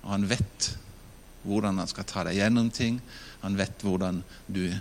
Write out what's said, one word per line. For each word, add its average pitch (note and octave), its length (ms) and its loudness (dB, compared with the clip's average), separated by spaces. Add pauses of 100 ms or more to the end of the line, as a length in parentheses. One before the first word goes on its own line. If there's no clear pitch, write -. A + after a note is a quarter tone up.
Og G2+ 100 -4
han G2 160 2
vet - 440 0 (680)
hvordan G2+ 380 2
han D#2+ 80 -4
skal - 180 -6
ta F2+ 200 -4
deg F#2+ 100 2
gjennom A#2 320 6
ting. A#2+ 300 0 (420)
Han G2 160 0
vet - 260 -2
hvordan F#2 380 2 (240)
du F#2 220 0 (120)